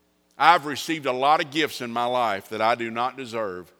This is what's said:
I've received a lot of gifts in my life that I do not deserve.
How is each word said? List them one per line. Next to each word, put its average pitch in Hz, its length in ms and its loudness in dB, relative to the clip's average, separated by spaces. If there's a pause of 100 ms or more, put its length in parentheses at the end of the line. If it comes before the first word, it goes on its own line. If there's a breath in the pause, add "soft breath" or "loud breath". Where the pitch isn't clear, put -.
(360)
I've 147 300 6
received 147 400 -4
a 127 60 0
lot 143 280 4
of 147 120 -4
gifts 147 280 -2
in 120 120 -8
my 120 140 -2
life 120 420 0
that 107 120 -6
I 113 140 4
do 117 160 -6
not 123 260 -4
deserve. 110 640 -8